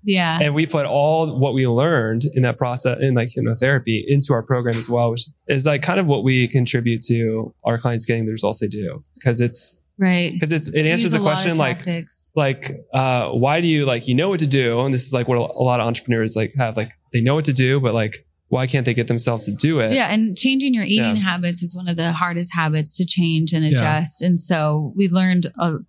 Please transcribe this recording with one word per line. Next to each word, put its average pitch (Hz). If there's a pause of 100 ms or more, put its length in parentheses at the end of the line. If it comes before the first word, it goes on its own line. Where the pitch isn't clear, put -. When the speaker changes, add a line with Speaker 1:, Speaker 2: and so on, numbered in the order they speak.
Speaker 1:
Yeah. 175
Speaker 2:
And 147
we 160
put 143
all 151
what 135
we 131
learned 120 (120)
in 131
that 117
process, 123
in, 135
like, 117
hypnotherapy, 113
into 143
our 113
program 120
as 113
well, 120
which 117 (260)
is, 135
like, 147
kind 180
of 185
what 139
we 127
contribute 120
to 110 (120)
our 117
clients 117
getting 113
the 110
results 110
they 104
do. 98 (240)
'Cause 120
it's - (160)
Speaker 1:
Right. 180
Speaker 2:
Because 165
it's, 156
it 151
answers 170
Speaker 1:
Use 165
Speaker 2:
the -
Speaker 1:
a -
lot 151
of 151
Speaker 2:
question, 170
like, 135
Speaker 1:
tactics. -
Speaker 2:
like, 135 (240)
uh, 127
why 135
do 175
you, 151
like, 117
you 123
know 160
what 190
to 156
do? 127
And 135
this 123
is, -
like, 123
what 123
a, 117 (160)
a 127
lot 123
of 113
entrepreneurs, 113
like, 110
have, 113
like, 110 (200)
they 120
know 131
what 151
to 147
do, 131
but, 123
like, 107 (320)
why 127
can't 127
they 120
get 117
themselves 117
to 104
do 151
it? 110
Speaker 1:
Yeah. 240
And 214
changing 269
your 214
eating 214
Speaker 2:
Yeah. 208
Speaker 1:
habits 175
is 170
one 180
of 170
the 165
hardest 175
habits 156
to 185
change 160
and 160
Speaker 2:
Yeah. 156
Speaker 1:
adjust. 151
And 175
so 151
we 196
learned 180 (120)
a 165 (100)